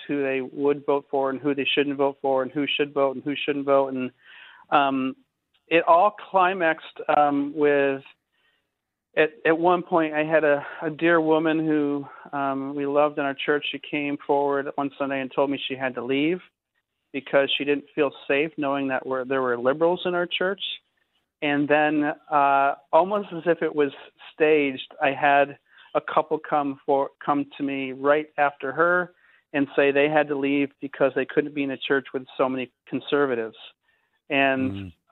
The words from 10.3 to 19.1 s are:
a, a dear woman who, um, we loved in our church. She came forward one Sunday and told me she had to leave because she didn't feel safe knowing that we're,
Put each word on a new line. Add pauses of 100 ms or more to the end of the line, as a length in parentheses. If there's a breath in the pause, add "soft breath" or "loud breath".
a, (160 loud breath)
a
dear
woman
who, (280 loud breath)
um,
we
loved
in
our
church.
She
came
forward
one
Sunday
and
told
me (100)
she
had
to
leave (720)
because
she
didn't
feel (160)
safe
knowing
that
we're,